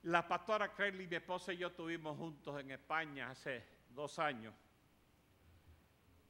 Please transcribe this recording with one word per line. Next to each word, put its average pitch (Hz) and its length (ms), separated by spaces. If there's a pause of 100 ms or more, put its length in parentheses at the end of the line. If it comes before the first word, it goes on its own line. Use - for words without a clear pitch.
La 170 240
pastora 196 460
Crelly, 190 320
mi 170 120
esposa 180 360
y 175 40
yo 180 100
estuvimos 165 500
juntos 147 420
en 135 120
España 143 580
hace 131 340 (260)
dos 135 280
años, 120 380 (1700)